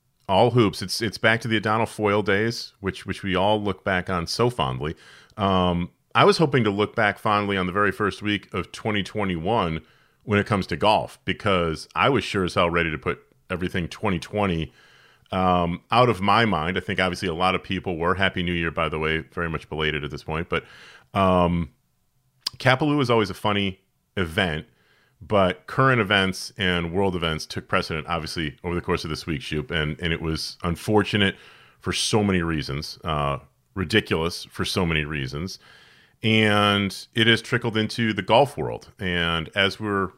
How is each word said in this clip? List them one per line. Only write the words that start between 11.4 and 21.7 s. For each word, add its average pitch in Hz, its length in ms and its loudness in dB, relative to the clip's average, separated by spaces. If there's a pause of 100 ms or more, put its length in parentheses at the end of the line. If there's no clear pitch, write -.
I 95 140 4
was 123 140 2
sure 98 200 -2
as 85 120 -2
hell 90 140 2
ready 85 220 0
to 76 60 -6
put - 220 -6 (300)
everything 87 380 -4
twenty 92 320 -4
twenty, 90 540 -2 (580)
um, 90 500 2 (100)
out 120 180 6
of 95 120 -2
my 104 240 4
mind. 90 320 -2
I 90 40 -4
think 90 180 -6
obviously 92 280 0
a 85 60 -4
lot 92 220 0
of 87 80 -4
people 90 340 -6
were. 85 180 0
Happy 92 260 0
New 87 120 -2
Year, 82 180 -2
by 80 180 -2
the 78 100 -6
way, 78 200 0
very 85 300 -6
much 80 200 -8
belated 76 340 -2
at 71 80 -8
this 71 120 -12
point. 80 260 -6
But, 82 140 -2 (500)
um, 90 580 4 (840)